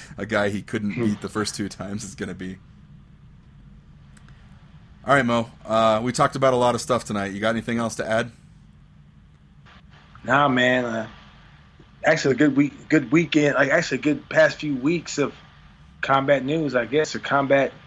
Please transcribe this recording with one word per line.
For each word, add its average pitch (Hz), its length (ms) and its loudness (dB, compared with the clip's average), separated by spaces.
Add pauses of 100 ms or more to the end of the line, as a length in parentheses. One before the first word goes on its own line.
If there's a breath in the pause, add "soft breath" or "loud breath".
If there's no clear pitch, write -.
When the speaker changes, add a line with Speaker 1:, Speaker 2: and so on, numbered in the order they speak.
(180 loud breath)
Speaker 1:
a 98 80 -8
guy 104 240 0
he 98 120 -4
couldn't 104 300 -6
Speaker 2:
Hmm. 117 120 -4
Speaker 1:
beat 104 160 0
the 101 80 -8
first 104 260 -4
two 101 140 -6
times 98 340 -10
is 98 140 -14
gonna 95 180 -8
be. 92 240 -12 (2500 soft breath)
All 135 80 4
right, 135 100 4
Mo. 117 240 0 (160)
Uh, 110 380 2
we 123 80 -2
talked 139 240 0
about 135 180 2
a 123 40 2
lot 123 180 4
of 113 60 -4
stuff 120 240 -2
tonight. 98 280 -4
You 101 80 -8
got 110 100 2
anything 117 280 -2
else 113 180 -4
to 87 120 -6
add? 113 240 -2 (1900)
Speaker 2:
Nah, 139 240 4
man. 127 360 4
Uh, 113 220 -6 (1000)
actually, 147 300 2
a - 40 0
good 147 180 4
week, 143 320 0
good 139 240 2
weekend. 147 420 2
Like, 135 160 2
actually, 151 280 0
a 120 40 -14
good 147 260 -2
past 147 300 2
few 151 160 -4
weeks 147 440 -2
of 139 140 0 (680)
combat 135 440 2
news, 147 300 -2
I 120 120 0
guess, 147 280 -2
or 110 60 -8
combat 135 520 0 (140)